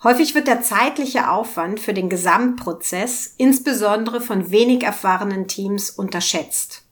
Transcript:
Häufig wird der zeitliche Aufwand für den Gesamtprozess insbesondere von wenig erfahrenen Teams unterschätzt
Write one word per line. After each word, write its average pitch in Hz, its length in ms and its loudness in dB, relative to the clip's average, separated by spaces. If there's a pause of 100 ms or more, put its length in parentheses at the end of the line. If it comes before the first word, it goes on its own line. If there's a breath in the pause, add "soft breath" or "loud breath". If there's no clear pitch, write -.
Häufig 254 320 4
wird 294 120 2
der 247 140 2
zeitliche 262 680 0
Aufwand 202 500 -2
für - 140 -4
den 185 160 -2
Gesamtprozess 185 1300 -2
insbesondere 233 840 2
von 190 320 -4
wenig 240 320 4
erfahrenen 190 640 -2
Teams 202 420 -4
unterschätzt - 1040 -4